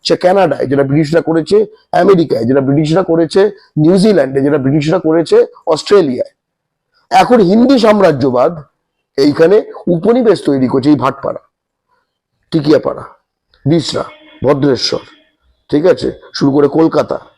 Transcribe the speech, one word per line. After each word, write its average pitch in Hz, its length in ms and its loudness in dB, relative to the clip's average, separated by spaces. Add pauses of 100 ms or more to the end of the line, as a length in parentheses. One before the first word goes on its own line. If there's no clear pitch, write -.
চে-, - 200 -2
কানাডায়, 180 420 0
যেটা 139 180 0
ব্রিটিশরা 151 360 0
করেছে 160 360 -2 (360)
আমেরিকায়, 175 520 0
যেটা 131 160 2
ব্রিটিশরা 151 420 0
করেছে 170 380 0 (360)
নিউজিল্যান্ডে, 156 640 2
যেটা 143 180 0
ব্রিটিশরা 147 400 -2
করেছে 160 380 0 (300)
অস্ট্রেলিয়ায়। 151 640 -2 (800)
এখন 190 300 2
হিন্দি 226 380 4
সাম্রাজ্যবাদ 160 760 2 (680)
এইখানে 156 380 2 (300)
উপনিবেশ 202 580 0
তৈরি 135 240 0
করছে, 135 220 0
এই 147 60 4
ভাটপাড়া, - 460 -6 (1080)
টিকিয়াপাড়া, 147 540 0 (600)
বিসরা, 147 400 -2 (400)
ভদ্রেশ্বর, 135 580 -2 (680)
ঠিক 151 160 -2
আছে, 127 220 0 (260)
শুরু 139 180 0
করে 143 160 2
কলকাতা 151 500 -2 (200)